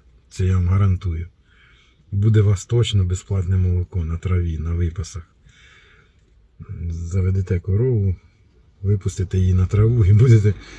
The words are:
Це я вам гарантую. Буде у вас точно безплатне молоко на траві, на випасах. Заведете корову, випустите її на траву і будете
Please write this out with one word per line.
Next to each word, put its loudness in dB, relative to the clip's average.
Це -4
я 2
вам 0
гарантую. -2
Буде 2
у 2
вас 0
точно 0
безплатне -2
молоко -2
на -6
траві, -2
на -6
випасах. -6
Заведете -2
корову, 0
випустите -2
її 2
на 2
траву 2
і 6
будете 6